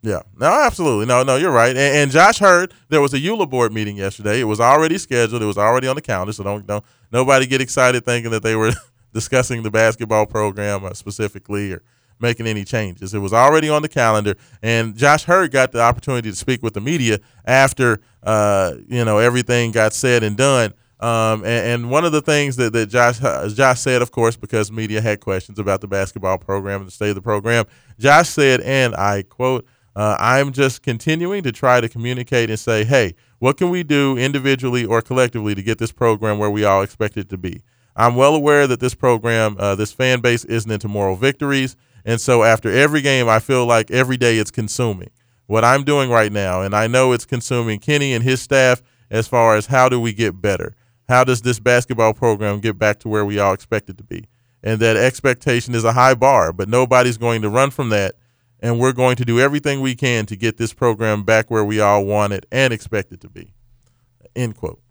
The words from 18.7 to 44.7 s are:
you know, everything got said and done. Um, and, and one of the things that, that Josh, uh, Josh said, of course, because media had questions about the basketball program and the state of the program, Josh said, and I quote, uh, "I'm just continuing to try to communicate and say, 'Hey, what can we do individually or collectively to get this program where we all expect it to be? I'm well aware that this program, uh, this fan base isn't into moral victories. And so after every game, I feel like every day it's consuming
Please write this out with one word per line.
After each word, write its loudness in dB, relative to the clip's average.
you -4
know, 2
everything 0
got 2
said 2
and -4
done. 0
Um, 0
and, -2
and -6
one 2
of 0
the 0
things -2
that, -2
that 0
Josh, 0
uh, -2
Josh 2
said, 0
of -4
course, 0
because -4
media -6
had -2
questions -8
about -2
the -14
basketball -4
program -6
and -18
the -20
state -4
of -2
the -10
program, 0
Josh 4
said, 2
and -2
I -2
quote, -4
uh, 0
"I'm 0
just -2
continuing -4
to -4
try 2
to -4
communicate -4
and -4
say, 0
'Hey, 2
what 0
can -2
we -4
do 0
individually -2
or 0
collectively -2
to -6
get -4
this -6
program -2
where 0
we -2
all 2
expect -6
it -8
to -10
be? -12
I'm 2
well 4
aware 4
that -2
this -4
program, 0
uh, 0
this -4
fan 0
base 0
isn't -6
into -6
moral -2
victories. -2
And -4
so 2
after 2
every 2
game, 0
I 4
feel 0
like 2
every 0
day 2
it's -2
consuming -6